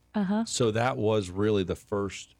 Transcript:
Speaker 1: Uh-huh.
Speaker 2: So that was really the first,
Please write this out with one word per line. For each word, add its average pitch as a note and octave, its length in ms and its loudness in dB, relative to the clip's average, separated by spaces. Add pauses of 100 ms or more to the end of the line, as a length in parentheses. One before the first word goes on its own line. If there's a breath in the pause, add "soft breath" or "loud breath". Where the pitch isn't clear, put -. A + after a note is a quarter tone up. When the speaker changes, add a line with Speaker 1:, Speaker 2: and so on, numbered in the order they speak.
(140)
Speaker 1:
Uh-huh. G#3 320 0
Speaker 2:
So A#2+ 260 0
that A#2+ 260 0
was G#2+ 340 0
really G2+ 320 2
the F2 120 -2
first, - 640 -6